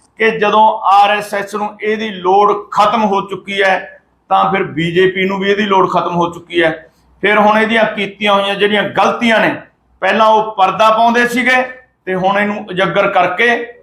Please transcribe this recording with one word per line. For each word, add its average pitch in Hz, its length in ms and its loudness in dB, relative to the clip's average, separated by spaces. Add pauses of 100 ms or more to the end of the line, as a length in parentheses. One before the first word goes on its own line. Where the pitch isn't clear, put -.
(180)
ਕਿ 220 140 0
ਜਦੋਂ 214 500 2
ਆਰ 202 280 4
ਐਸ 208 240 -4
ਐਸ 202 220 -6
ਨੂੰ 208 260 -8
ਇਹਦੀ 214 280 -4
ਲੋੜ 196 440 2 (180)
ਖਤਮ 214 340 2
ਹੋ 196 160 0
ਚੁੱਕੀ 196 420 -6
ਹੈ, - 380 -2 (280)
ਤਾਂ 190 220 2
ਫਿਰ 190 120 0
ਬੀਜੇਪੀ 175 640 0
ਨੂੰ 196 140 -4
ਵੀ 196 120 -2
ਇਹਦੀ 208 140 0
ਲੋੜ 190 240 2
ਖਤਮ 170 260 -2
ਹੋ 170 180 -2
ਚੁੱਕੀ 170 300 -4
ਹੈ। 160 280 -4 (300)
ਫਿਰ 208 160 2
ਹੁਣ 214 220 2
ਇਹਦੀਆਂ 220 240 0
ਕੀਤੀਆਂ 202 500 -2
ਹੋਈਆਂ 196 220 0
ਜਿਹੜੀਆਂ 202 280 0
ਗਲਤੀਆਂ 214 560 0
ਨੇ, 160 160 0 (440)
ਪਹਿਲਾਂ 208 280 2
ਉਹ 220 280 2
ਪਰਦਾ 190 340 2
ਪਾਉਂਦੇ 233 380 2
ਸੀਗੇ 254 360 0 (420)
ਤੇ 185 100 -4
ਹੁਣ 190 240 0
ਇਹਨੂੰ 208 300 -4
ਉਜਾਗਰ 196 380 0
ਕਰਕੇ 196 760 0